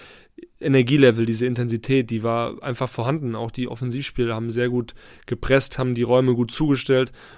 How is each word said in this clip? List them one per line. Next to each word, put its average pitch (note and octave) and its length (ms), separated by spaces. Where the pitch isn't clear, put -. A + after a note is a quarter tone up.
Energielevel, C3 640
diese A2+ 200
Intensität, A#2+ 640
die A2 140
war A#2 400
einfach C3 240
vorhanden. B2 480
Auch A2+ 160
die B2 160
Offensivspieler B2 680
haben A2+ 180
sehr A#2+ 180
gut A#2+ 260
gepresst, - 520
haben B2+ 180
die A#2+ 80
Räume B2+ 300
gut A#2 180
zugestellt C3+ 600